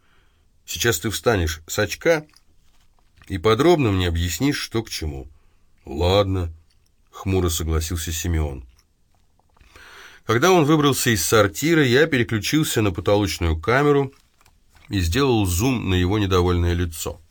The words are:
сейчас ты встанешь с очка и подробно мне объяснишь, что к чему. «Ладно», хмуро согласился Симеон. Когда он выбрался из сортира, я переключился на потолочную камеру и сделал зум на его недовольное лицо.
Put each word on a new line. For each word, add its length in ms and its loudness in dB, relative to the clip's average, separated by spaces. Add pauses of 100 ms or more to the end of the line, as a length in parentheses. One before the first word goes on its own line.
(640)
сейчас 340 -2
ты 100 -6
встанешь 580 -2
с 120 -6
очка 460 -2 (1000)
и 100 -4
подробно 540 2
мне 160 0
объяснишь, 500 -2
что 260 -6
к 60 -20
чему. 380 -10 (560)
«Ладно», 720 0 (580)
хмуро 380 -2
согласился 640 -6
Симеон. 520 -4 (1600)
Когда 260 2
он 120 6
выбрался 460 2
из 160 0
сортира, 580 2
я 240 4
переключился 760 -2
на 100 0
потолочную 680 0
камеру 540 0 (720)
и 140 -2
сделал 440 2
зум 440 -2
на 60 2
его 220 2
недовольное 560 2
лицо. 460 -6 (120)